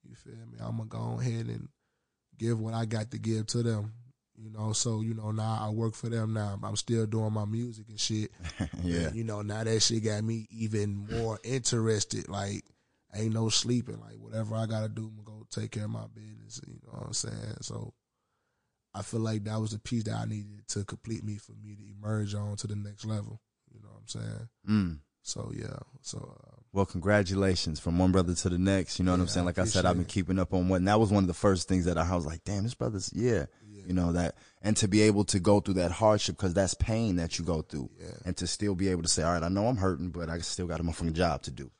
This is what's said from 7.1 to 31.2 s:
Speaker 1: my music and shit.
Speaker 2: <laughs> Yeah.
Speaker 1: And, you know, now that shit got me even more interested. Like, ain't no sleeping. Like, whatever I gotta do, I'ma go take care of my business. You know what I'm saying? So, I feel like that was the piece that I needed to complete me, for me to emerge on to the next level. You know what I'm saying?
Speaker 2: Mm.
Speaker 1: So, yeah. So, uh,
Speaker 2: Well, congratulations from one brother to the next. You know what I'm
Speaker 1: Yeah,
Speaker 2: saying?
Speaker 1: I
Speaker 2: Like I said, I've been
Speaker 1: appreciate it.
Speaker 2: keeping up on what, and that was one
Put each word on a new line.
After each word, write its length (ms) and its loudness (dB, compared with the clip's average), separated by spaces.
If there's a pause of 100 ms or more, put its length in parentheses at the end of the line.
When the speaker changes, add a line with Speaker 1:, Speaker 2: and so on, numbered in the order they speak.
Speaker 1:
my 120 0
music 440 -4
and 120 -10
shit. 360 0
Speaker 2:
<laughs> 60 -18 (400)
Yeah. 260 0
Speaker 1:
And, 80 -4
you 60 -4
know, 200 -4
now 200 -4
that 180 2
shit 220 2
got 220 0
me 260 -4
even 640 -2
more 320 -2
interested. 840 0
Like, 360 -6 (500)
ain't 200 -2
no 160 0
sleeping. 500 0
Like, 180 -18
whatever 380 -6
I 100 -2
gotta 220 -4
do, 240 -8
I'ma 100 -18
go 280 -18
take 200 -8
care 140 -6
of 60 -6
my 220 -8
business. 540 -18
You 180 -18
know 140 -20
what 80 -10
I'm 60 -8
saying? 480 -6
So, 320 -10 (1000)
I 80 -8
feel 180 -4
like 240 -2
that 160 -2
was 100 -2
the 80 -6
piece 260 -4
that 120 -4
I 100 -4
needed 420 -10
to 160 -4
complete 400 -8
me, 120 -6
for 160 -18
me 240 -16
to 60 -18 (140)
emerge 380 -2
on 220 -4
to 100 -6
the 100 -4
next 280 -10
level. 360 -6 (320)
You 80 -20
know 100 -20
what 100 -20
I'm 80 -20
saying? 400 -8 (200)
Speaker 2:
Mm. 300 2 (240)
Speaker 1:
So, 320 -8
yeah. 220 -8 (260)
So, 160 -10 (280)
uh, 100 -20 (160)
Speaker 2:
Well, 140 2
congratulations 920 2
from 180 2
one 140 6
brother 220 4
to 140 0
the 100 2
next. 400 2
You 60 4
know 80 6
what 80 4
I'm 60 4
Speaker 1:
Yeah, 60 -2
Speaker 2:
saying? 120 2
Speaker 1:
I 20 4
Speaker 2:
Like 120 0
I 60 4
said, 220 4
I've 80 6
been 80 2
Speaker 1:
appreciate 200 0
it. 40 -2
Speaker 2:
keeping 120 2
up 140 0
on 160 4
what, 80 6
and 120 4
that 120 8
was 100 6
one 140 8